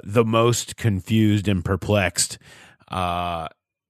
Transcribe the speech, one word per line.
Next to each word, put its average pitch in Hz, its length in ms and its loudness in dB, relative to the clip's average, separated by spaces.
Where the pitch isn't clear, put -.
the 110 200 2
most 113 520 0
confused 104 720 2
and 92 160 0
perplexed, - 720 -2
uh, 87 600 -6